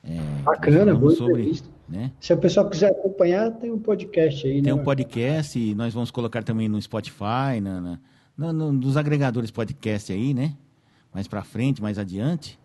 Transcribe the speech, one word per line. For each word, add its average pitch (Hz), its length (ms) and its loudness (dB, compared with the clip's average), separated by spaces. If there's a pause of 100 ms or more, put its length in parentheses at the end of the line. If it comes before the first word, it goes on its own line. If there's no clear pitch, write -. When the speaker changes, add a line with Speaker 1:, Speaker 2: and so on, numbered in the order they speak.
Speaker 1:
É, 160 120 -8 (260)
Speaker 2:
Bacana, 151 360 4
Speaker 1:
nós 202 60 8
falamos 156 160 6
Speaker 2:
boa 151 140 8
Speaker 1:
sobre, 120 180 2 (100)
Speaker 2:
entrevista. - 260 -4 (200)
Speaker 1:
né? 120 220 -6 (100)
Speaker 2:
Se - 120 0
o 170 60 4
pessoal 185 300 4
quiser 190 220 4
acompanhar, 190 600 2
tem 233 180 -8
um 220 80 -4
podcast 165 680 0
aí, 135 80 0
Speaker 1:
Tem 139 80 2
Speaker 2:
né, 135 100 2
Speaker 1:
um 135 60 2
Speaker 2:
Marco? 131 80 -2
Speaker 1:
podcast, 131 880 -2
nós 113 180 -4
vamos 120 160 -4
colocar 117 320 -4
também 110 260 -2
no 107 140 -2
Spotify, 113 800 -4
na, 92 180 -6
na, 87 180 -8 (380)
na, 165 160 -4
no, 156 200 0
nos 135 240 0
agregadores 139 560 0
podcast 107 600 -4
aí, 127 220 0
né? 143 200 -2 (580)
Mais 98 140 -6
pra 104 160 -8
frente, 120 380 -2
mais 104 180 -4
adiante 104 680 -6